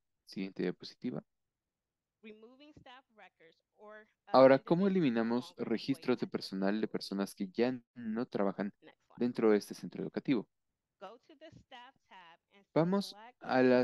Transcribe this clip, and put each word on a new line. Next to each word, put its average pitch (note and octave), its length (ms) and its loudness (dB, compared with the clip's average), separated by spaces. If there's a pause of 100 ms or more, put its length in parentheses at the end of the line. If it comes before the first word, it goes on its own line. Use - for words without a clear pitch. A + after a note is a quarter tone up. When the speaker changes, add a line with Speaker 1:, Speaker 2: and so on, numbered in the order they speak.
(260)
Speaker 1:
Siguiente - 360 -8
diapositiva. - 640 -6 (960)
Speaker 2:
Removing A3+ 560 -20
staff C4 280 -20 (120)
records F3+ 400 -20 (200)
or G#3+ 240 -20 (260)
of G3+ 80 -2
Speaker 1:
Ahora, C3+ 240 8
¿cómo F3+ 300 0
Speaker 2:
individuals - 20 2
no F#3+ 80 0
Speaker 1:
eliminamos A#2 460 0
Speaker 2:
longer - 160 -16
employed A#2+ 100 -6
Speaker 1:
registros A#2+ 480 -2
de - 80 -6
Speaker 2:
at - 20 -6
the - 40 -12
Speaker 1:
personal F#2+ 340 -4
de G2 60 2
Speaker 2:
facility. A2 200 -2
Speaker 1:
personas G2 440 -6
que G2+ 120 -6
ya A#2+ 320 -2 (140)
no A#2 320 -6
trabajan G2 560 -2
Speaker 2:
Next - 160 -20
slide. - 200 -20
Speaker 1:
dentro A#2+ 340 2
de G#2 60 6
este F#2+ 160 -8
centro - 280 -10
educativo? G#2+ 460 -2 (520)
Speaker 2:
Go G3+ 160 -16 (120)
to D#4+ 100 -20
the D#4 80 -20
staff C4 480 -20 (140)
tab F3 320 -20 (140)
and G3+ 200 -20
Speaker 1:
Vamos F3+ 360 0
Speaker 2:
select A3 320 -20
Speaker 1:
a B2 160 -2
Speaker 2:
the B2+ 40 6
Speaker 1:
la B2+ 220 6